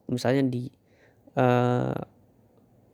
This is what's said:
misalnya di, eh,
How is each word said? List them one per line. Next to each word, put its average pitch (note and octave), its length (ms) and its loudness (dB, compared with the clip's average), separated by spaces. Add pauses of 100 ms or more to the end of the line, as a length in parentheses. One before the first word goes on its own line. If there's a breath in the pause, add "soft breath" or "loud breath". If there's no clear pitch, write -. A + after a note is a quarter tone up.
(120)
misalnya B2 320 0
di, B2 240 -4 (720)
eh, B2 560 2 (1000)